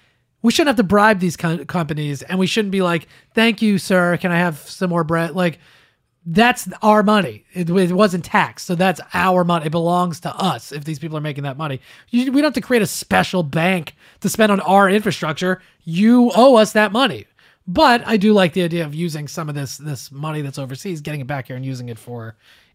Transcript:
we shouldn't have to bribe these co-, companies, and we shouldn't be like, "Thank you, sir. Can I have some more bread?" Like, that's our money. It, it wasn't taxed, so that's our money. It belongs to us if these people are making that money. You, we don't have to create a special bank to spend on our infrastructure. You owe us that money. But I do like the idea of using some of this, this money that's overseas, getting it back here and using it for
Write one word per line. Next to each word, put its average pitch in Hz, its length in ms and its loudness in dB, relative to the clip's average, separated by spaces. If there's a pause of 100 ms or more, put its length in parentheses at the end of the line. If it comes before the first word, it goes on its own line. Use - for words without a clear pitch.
(420)
we 233 100 4
shouldn't 302 180 2
have 233 140 2
to 165 60 -2
bribe 208 300 4
these 175 180 -2
co-, 165 280 -4
companies, 147 580 -6
and 185 160 -4
we 185 80 2
shouldn't 208 240 -2
be 196 100 0
like, 170 260 0 (280)
"Thank 226 260 2
you, 208 160 2
sir. 175 400 2
Can 185 140 -2
I 170 80 2
have 170 180 0
some - 320 -6
more 170 140 0
bread?" 165 320 -2
Like, 175 240 -2 (680)
that's 214 420 0 (140)
our 214 220 4
money. 190 500 0
It, 175 160 -4
it 180 220 2
wasn't 180 340 0
taxed, 156 400 -2
so 185 80 -4
that's 180 260 0 (140)
our 180 300 2
money. 170 240 0
It 151 40 -2
belongs 170 500 -2
to 160 140 -10
us 160 360 -4
if 147 140 -12
these 156 120 -8
people 156 220 -10
are - 20 -6
making 143 220 -8
that 139 140 -8
money. 147 240 -8 (280)
You, 247 220 0
we 277 100 2
don't 311 40 2
have 302 100 0
to 220 60 -2
create 240 200 0
a 175 60 0
special - 560 -2
bank 160 520 -2 (260)
to 196 80 -2
spend 214 220 2
on 196 100 2
our 196 280 4
infrastructure. 185 720 -2 (220)
You 226 520 4
owe 254 200 8
us 214 180 4
that 214 180 2
money. 196 360 -2 (400)
But 240 400 4
I 220 100 2
do 208 160 4
like 190 200 4
the 185 100 0
idea 170 200 -2
of 147 120 -8
using 156 320 -6
some 156 200 -8
of 147 60 -8
this, 139 240 -8
this 143 340 -12
money 151 300 -8
that's 139 160 -10
overseas, 139 420 -10
getting 147 220 -10
it 123 60 -10
back 139 200 -8
here 127 80 -12
and 127 80 -10
using 127 260 -10
it 113 100 -14
for 113 360 -14 (400)